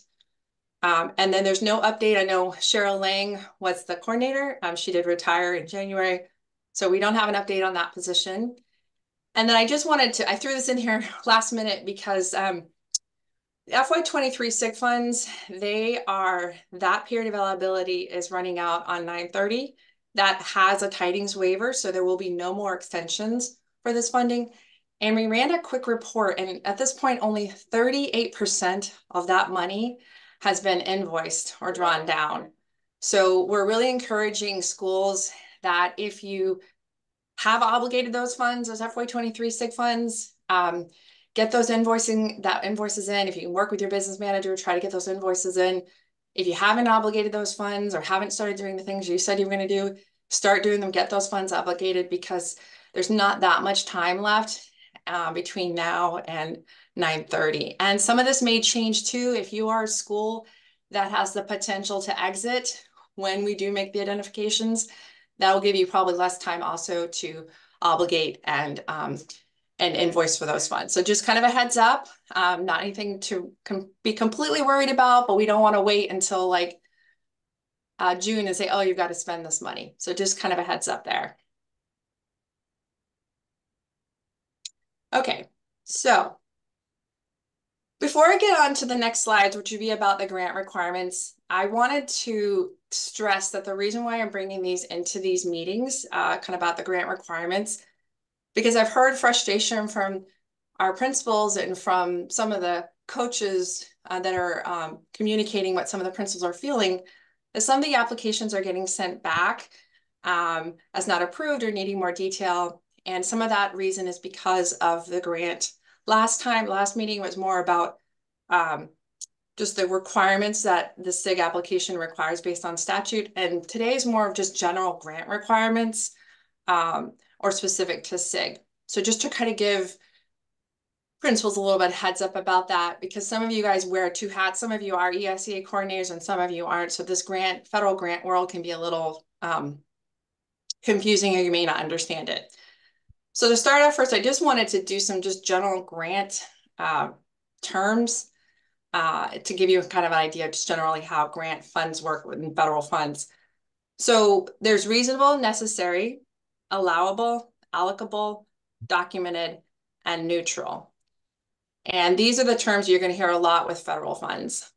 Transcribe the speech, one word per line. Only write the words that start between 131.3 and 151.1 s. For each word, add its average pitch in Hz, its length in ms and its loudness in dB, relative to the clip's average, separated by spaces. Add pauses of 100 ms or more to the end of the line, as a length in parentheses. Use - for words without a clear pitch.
a 202 40 -2
little 196 180 4
bit 180 120 4
heads 180 320 -2
up 190 140 -4
about 185 320 0
that, 175 320 0
because 190 260 -10
some 226 160 -4
of 226 80 -2
you 220 120 0
guys 190 220 2
wear 185 260 0
two 196 180 -6
hats. 190 320 -2
Some 233 100 -4
of 208 100 -4
you 196 140 -6
are 180 180 2
E 202 140 -2
S 190 220 -4
E 196 100 -6
A 196 60 -10
coordinators 190 480 -4
and 170 100 -12
some 190 180 -2
of 180 120 -2
you 170 140 -6
aren't. 175 260 -2
So 185 100 -6
this 185 200 -2
grant, 185 440 -4
federal 202 300 2
grant 175 280 -4
world 180 240 2
can 175 140 -8
be 170 80 -6
a 165 80 -4
little, 165 480 -4 (160)
um, 147 380 -4 (1040)
confusing, 202 520 4
or 185 40 4
you 175 100 2
may 170 160 2
not 156 160 0
understand 160 460 -4
it. - 280 -8 (800)
So 240 140 2
to 233 80 6
start 277 260 6
off 294 140 6
first, 254 160 2
I 208 80 4
just 269 240 2
wanted 240 240 4
to 190 140 0
do 196 180 -4
some 190 200 -2
just 185 240 -4
general 190 380 0
grant, 180 640 -6 (340)
uh, 156 320 0 (500)
terms, 220 720 0 (600)
uh, 165 380 0
to - 240 -8
give 185 160 4
you 185 120 6
kind 180 220 0
of 165 80 2
an 160 60 4
idea 160 260 0
of 160 80 -4
just - 160 -6
generally 160 320 0
how 156 280 -2